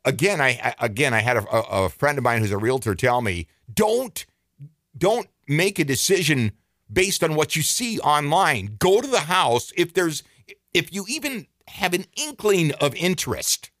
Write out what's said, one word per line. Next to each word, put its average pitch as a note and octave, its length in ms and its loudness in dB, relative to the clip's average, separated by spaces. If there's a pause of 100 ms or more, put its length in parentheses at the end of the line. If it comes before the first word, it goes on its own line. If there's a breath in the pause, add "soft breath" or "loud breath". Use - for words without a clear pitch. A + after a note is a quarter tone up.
again, E3+ 380 0
I, C3 80 4 (140)
I, B2+ 120 -2 (100)
again, A#2 300 0
I A2 60 2
had A#2+ 160 2
a, G#2+ 180 -2
a, G2+ 300 0
a F2+ 40 0
friend C#3+ 300 0
of B2 40 0
mine A#2 180 2
who's G#2 100 0
a G2+ 80 0
realtor A#2 340 0
tell B2 280 0
me, F2+ 260 -4 (260)
"Don't, A3 500 -2 (720)
don't F#3 320 0 (200)
make F3 320 0
a F3 40 0
decision C#3 680 2 (420)
based F#3 300 0
on D#3+ 100 2
what D3+ 220 0
you D#3 80 0
see A#3 380 -2
online. D3 760 0
Go F#3+ 240 4
to C#4 60 -6
the A#3 140 2
house. D3 540 0
If E3+ 200 -2
there's, E3+ 260 0 (540 loud breath)
if E3 180 -2
you G3 160 -8
even C4+ 380 -8 (220)
have G3+ 260 -2
an F#3 100 -4 (100)
inkling G3+ 580 0
of C#3+ 200 0
interest, - 880 -4